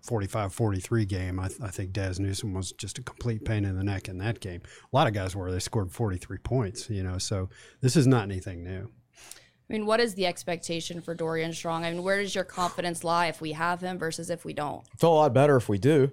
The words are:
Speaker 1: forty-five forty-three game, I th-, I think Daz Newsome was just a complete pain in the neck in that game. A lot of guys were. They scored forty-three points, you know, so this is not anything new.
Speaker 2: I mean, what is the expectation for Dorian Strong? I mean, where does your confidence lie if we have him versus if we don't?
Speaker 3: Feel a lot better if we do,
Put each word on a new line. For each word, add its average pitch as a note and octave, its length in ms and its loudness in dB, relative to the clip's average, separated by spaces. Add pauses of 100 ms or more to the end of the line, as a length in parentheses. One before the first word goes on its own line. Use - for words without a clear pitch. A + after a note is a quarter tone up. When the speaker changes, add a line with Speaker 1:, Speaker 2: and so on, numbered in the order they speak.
Speaker 1:
forty-five G2+ 500 -2
forty-three G#2+ 540 0
game, F#2 340 -4
I F#2 80 -2
th-, - 140 -12
I G2+ 60 -6
think F#2+ 260 -8
Daz F#2+ 260 -2
Newsome G2 320 -4
was F#2 200 -6
just - 260 -10
a B2+ 40 -10
complete A2+ 440 -6
pain G#2+ 180 0
in G2 140 -2
the F#2+ 40 -2
neck G2 280 -4
in F2+ 80 -10
that A2+ 220 -4
game. F2 200 -10 (320)
A - 40 2
lot C3+ 100 6
of G#2+ 80 0
guys F#2+ 200 -2
were. F#2 160 -4
They F#2 80 -2
scored F#2+ 320 -2
forty-three G2 480 -4
points, A#2+ 520 -2
you G2+ 120 -2
know, F#2 140 -4
so F#2+ 320 -2 (320)
this B2+ 160 4
is C#3 100 8
not B2+ 180 6
anything F#2+ 380 -8
new. F#2+ 280 -8 (260)
Speaker 2:
I - 560 -20
mean, G#3+ 140 -4
what A3 140 4
is A3+ 160 0
the F#3+ 100 0
expectation F3 720 -4
for E3+ 140 -8
Dorian E3 400 -2
Strong? E3 320 -4
I E3+ 60 -2
mean, F3 100 -4
where G3 180 2
does G3 140 -4
your F#3 100 -2
confidence F3 600 -4
lie E3+ 240 2
if D#3 120 -6
we D#3 120 -4
have E3+ 280 -2
him F3+ 180 -4
versus E3 300 -6
if E3+ 160 -6
we D#3+ 80 -8
don't? C#3+ 340 -6 (120)
Speaker 3:
Feel E3 140 8
a - 20 8
lot D3+ 180 8
better C#3 240 8
if A#2 100 2
we G#2 120 2
do, C#3 340 6